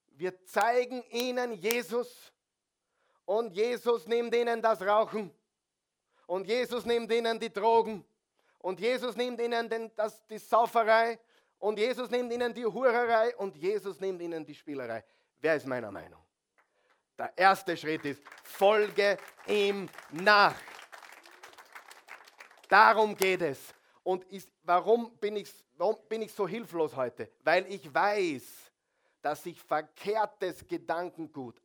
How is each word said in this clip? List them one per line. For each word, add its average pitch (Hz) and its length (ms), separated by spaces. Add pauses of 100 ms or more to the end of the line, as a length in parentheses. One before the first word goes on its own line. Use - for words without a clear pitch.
(120)
Wir 175 340
zeigen 247 640
ihnen 247 420
Jesus 226 800 (920)
und 214 280
Jesus 226 540
nimmt 233 260
ihnen 233 280
das 220 200
Rauchen 208 500 (920)
und 180 220
Jesus 240 380
nimmt 233 260
ihnen 226 280
die 226 120
Drogen 214 540 (540)
und 175 200
Jesus 233 360
nimmt 240 260
ihnen 233 280
den, 226 260
das, 214 320
die 214 100
Sauferei 226 840 (400)
und 214 180
Jesus 247 320
nimmt 247 220
ihnen 240 220
die 240 120
Hurerei 233 720
und 196 180
Jesus 190 440
nimmt 190 220
ihnen 165 240
die 147 100
Spielerei. 123 480 (360)
Wer 156 160
ist 123 100
meiner 120 260
Meinung? 87 300 (960)
Der - 180
erste 185 400
Schritt 156 300
ist, 139 160 (220)
folge 202 760 (300)
ihm 202 420 (220)
nach. 196 440 (2000)
Darum 220 480
geht 185 260
es. 143 320 (300)
Und 185 220
ist, 196 240 (140)
warum 202 540
bin 208 180
ich, 196 160 (240)
warum 214 220 (100)
bin 220 140
ich 208 120
so 196 140
hilflos 165 480
heute? 123 360 (120)
Weil 180 280
ich 160 220
weiß, 180 800 (500)
dass 151 220
sich 175 180
verkehrtes 196 1080
Gedankengut 160 960